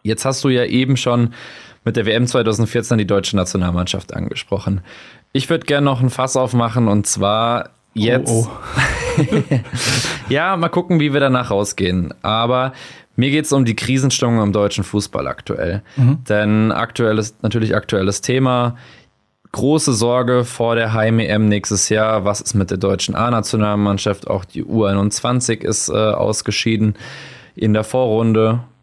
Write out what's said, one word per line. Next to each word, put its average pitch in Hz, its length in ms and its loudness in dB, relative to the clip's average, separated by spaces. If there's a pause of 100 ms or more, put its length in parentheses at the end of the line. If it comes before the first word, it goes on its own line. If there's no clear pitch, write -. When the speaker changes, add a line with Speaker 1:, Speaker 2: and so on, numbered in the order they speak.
Speaker 1:
Jetzt 110 240 -2
hast 135 180 -2
du 143 60 2
ja 123 160 2
eben 131 320 2
schon 120 360 2 (520)
mit 113 100 0
der 113 120 0
W 113 40 2
M 117 140 2
zweitausendvierzehn 113 720 0
die 107 100 0
deutsche 98 280 0
Nationalmannschaft 90 800 -2
angesprochen. - 640 -4 (500)
Ich 131 180 -2
würd 165 180 -2
gern 143 160 2
noch 135 180 2
ein 127 80 4
Fass 127 260 -2
aufmachen 120 520 2
und 104 200 2
zwar 110 640 0 (240)
jetzt. 120 380 0
Speaker 2:
Oh, 113 180 2 (680)
oh. 151 300 2
Speaker 1:
<laughs> 131 120 0 (680)
Ja, 165 300 0
mal 160 120 0
gucken, 180 300 0
wie 147 140 2
wir 143 60 2
danach 127 320 2
rausgehen. 92 720 0
Aber 123 520 0 (420)
mir 127 140 2
geht's 147 240 0
um 139 100 4
die 113 120 2
Krisenstimmung 127 680 0
im 101 120 2
deutschen 101 300 0
Fußball - 440 -4
aktuell. 80 560 -6 (120)
Speaker 2:
Mhm. 127 320 4
Speaker 1:
Denn 107 440 2
aktuelles, 110 680 0
natürlich 110 340 0
aktuelles 101 460 -2
Thema. 123 540 0 (760)
Große 147 420 0
Sorge 120 500 2
vor 117 320 -2
der 113 180 0
Heim-E 113 340 2
M 107 200 2
nächstes 104 400 0
Jahr. 107 380 2
Was 101 160 0
ist - 140 -6
mit 98 160 0
der 92 60 -2
deutschen 95 380 -2
A-Nationalmannschaft? 104 1120 0
Auch 92 160 -2
die - 220 -10
U 107 180 0
einundzwanzig 107 800 0
ist, - 240 -4
äh, - 60 -4
ausgeschieden 107 1000 0 (600)
in 110 180 0
der 107 120 0
Vorrunde 113 760 2 (200)